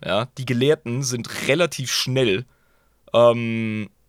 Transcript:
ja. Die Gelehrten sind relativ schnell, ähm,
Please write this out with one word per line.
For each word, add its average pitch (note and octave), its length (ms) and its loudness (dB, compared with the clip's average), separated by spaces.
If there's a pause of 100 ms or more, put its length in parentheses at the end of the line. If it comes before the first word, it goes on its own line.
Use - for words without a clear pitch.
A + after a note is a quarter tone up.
ja. G2 220 -2 (120)
Die C3 80 -8
Gelehrten C3 560 0
sind B2 460 -6
relativ C#3+ 420 0
schnell, B2+ 540 0 (680)
ähm, A2+ 760 2 (200)